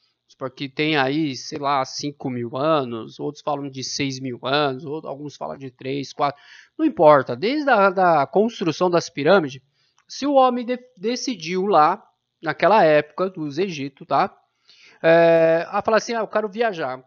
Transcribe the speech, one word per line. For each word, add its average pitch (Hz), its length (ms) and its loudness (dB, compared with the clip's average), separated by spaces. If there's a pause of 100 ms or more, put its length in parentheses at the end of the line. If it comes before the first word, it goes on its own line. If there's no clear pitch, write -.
(380)
porque 135 300 -10
tem 151 300 -2
aí, 139 400 0
sei - 220 -12
lá, 139 260 -2
cinco 143 440 -10
mil 120 280 -8
anos, 135 640 -4
outros 147 200 -10
falam 143 280 -6
de 131 160 -12
seis 135 340 -6
mil 127 240 -10
anos, 135 400 -2
ou, 151 240 -10
alguns 143 300 -12
falam 156 200 -10
de 135 140 -14
três, 135 400 -8
quatro, - 300 -4 (360)
não 320 80 0
importa. 151 520 6
Desde 269 320 -2
a 196 200 4
da 180 380 2
construção 185 640 0
das 170 200 0
pirâmides, 147 520 0 (480)
se - 160 -10
o 285 80 0
homem 247 320 4
de-, 247 320 -6
decidiu 185 680 -4
lá, 175 360 4 (380)
naquela 165 420 2
época 156 460 2
dos 151 280 -10
Egito, 160 480 -6
tá? 156 320 -2 (680)
É, 165 640 6
a 202 120 -4
falar 220 160 2
assim, 233 160 -4
"Ah, 233 80 -4
eu 208 60 -6
quero 214 220 -4
viajar, 170 580 -4